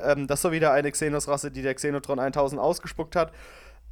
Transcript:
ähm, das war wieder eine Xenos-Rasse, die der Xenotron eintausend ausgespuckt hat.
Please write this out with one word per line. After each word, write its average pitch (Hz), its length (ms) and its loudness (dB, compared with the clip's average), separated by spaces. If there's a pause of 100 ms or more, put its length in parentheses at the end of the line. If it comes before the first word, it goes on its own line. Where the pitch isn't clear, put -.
ähm, 139 220 2
das 139 160 0
war 180 80 2
wieder 160 220 4
eine 143 180 2
Xenos-Rasse, 143 580 -2
die 131 140 -8
der 135 100 0
Xenotron 143 460 -2
eintausend 139 420 0
ausgespuckt 160 540 -2
hat. 165 160 2 (600)